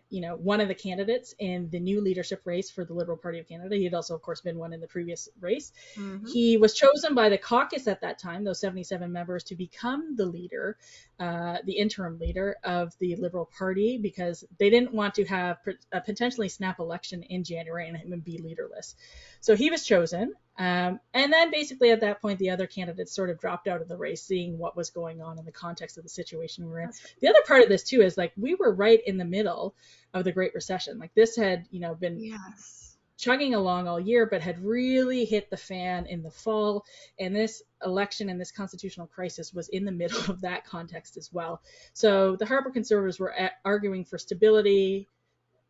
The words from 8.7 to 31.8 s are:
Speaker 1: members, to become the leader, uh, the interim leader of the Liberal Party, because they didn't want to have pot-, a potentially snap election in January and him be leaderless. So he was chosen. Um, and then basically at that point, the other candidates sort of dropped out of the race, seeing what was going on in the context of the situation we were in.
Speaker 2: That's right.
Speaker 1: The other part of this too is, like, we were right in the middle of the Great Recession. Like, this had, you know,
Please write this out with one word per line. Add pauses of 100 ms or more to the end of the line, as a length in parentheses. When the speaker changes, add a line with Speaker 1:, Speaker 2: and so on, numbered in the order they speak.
Speaker 1:
members,
to
become
the
leader, (420)
uh,
the
interim
leader
of
the
Liberal
Party,
because (120)
they
didn't
want
to
have
pot-, (160)
a
potentially
snap
election
in
January
and
him
be
leaderless. (460)
So
he
was
chosen. (220)
Um, (140)
and
then
basically
at
that
point,
the
other
candidates
sort
of
dropped
out
of
the
race,
seeing
what
was
going
on
in
the
context
of
the
situation
we
were
in.
Speaker 2:
That's
right.
Speaker 1:
The
other
part
of
this
too
is,
like,
we
were
right
in
the
middle (400)
of
the
Great
Recession.
Like,
this
had,
you
know,